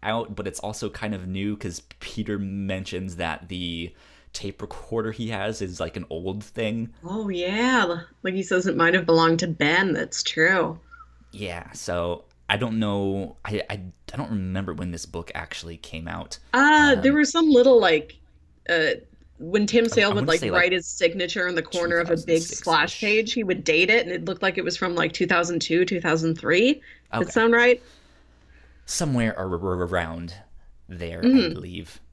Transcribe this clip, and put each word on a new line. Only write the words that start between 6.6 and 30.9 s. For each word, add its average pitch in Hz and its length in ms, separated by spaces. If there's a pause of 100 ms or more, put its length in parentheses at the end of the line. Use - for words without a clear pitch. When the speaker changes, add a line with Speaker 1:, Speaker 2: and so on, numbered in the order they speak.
Speaker 2:
Oh, 202 240
yeah. 190 760 (200)
Like 185 120
he 190 80
says 185 240
it 190 100
might 170 180
have 180 100
belonged 165 360
to 175 80
Ben. 165 440
That's - 300
true. 165 560 (540)
Speaker 1:
Yeah, 90 400
so 87 520 (240)
I 104 80
don't 110 220
know. 98 680
I, 104 240
I, 101 120 (320)
I - 40
don't 139 140
remember 95 440
when 90 180
this 82 140
book 85 280
actually 82 420
came 80 320
out. 85 300 (160)
Speaker 2:
Uh, 294 420
Speaker 1:
Um, 196 60
Speaker 2:
there 277 120
was 294 160
some 330 200
little, 247 300
like, 160 360 (540)
uh, 160 220 (460)
when 190 280
Tim 226 180
Speaker 1:
I, 233 40
Speaker 2:
Sale 220 240
Speaker 1:
I - 20
Speaker 2:
would, - 60
Speaker 1:
wanna 135 80
Speaker 2:
like, 165 120
Speaker 1:
say, 117 100
like, 180 120
Speaker 2:
write 180 100
his 180 140
signature 180 640
in 180 60
the 160 80
corner 170 360
of 170 120
a 170 60
big - 20
Speaker 1:
two 160 80
thousand 165 160
six-ish. - 160
Speaker 2:
splash 156 420
page, 214 340
he 226 100
would 185 200
date 165 260
it, 226 160
and 175 80
it 165 100
looked 180 180
like 190 140
it 185 80
was 175 140
from, 180 160
like, 160 180
two 185 140
thousand 175 340
two, 170 240
two 180 160
thousand 165 380
three. 214 360
Does 294 80 (320)
Speaker 1:
Okay. 113 120
Speaker 2:
that - 60
sound 233 200
right? 240 300 (1040)
Speaker 1:
Somewhere 123 520
ar-, 95 140
ar-, 90 340
around 85 480 (540)
there, 85 360